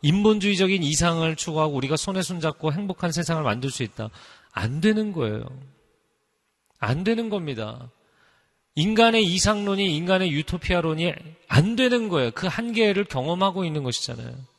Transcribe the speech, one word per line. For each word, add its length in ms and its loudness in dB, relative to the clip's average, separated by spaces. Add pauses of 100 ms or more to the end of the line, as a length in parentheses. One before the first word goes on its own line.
인본주의적인 760 4
이상을 540 2
추구하고 380 0
우리가 220 0
손에 260 -2
손잡고 500 -2
행복한 400 -4
세상을 300 -2
만들 280 -2
수 140 -4
있다. 260 -8 (400)
안 300 -4
되는 320 2
거예요. 320 -2 (1400)
안 240 -2
되는 260 0
겁니다. 580 -6 (840)
인간의 500 4
이상론이 720 0
인간의 360 0
유토피아론이 840 -2 (320)
안 300 2
되는 320 2
거예요. 240 2
그 160 -4
한계를 560 0
경험하고 600 -2
있는 200 -2
것이잖아요. 500 -6 (240)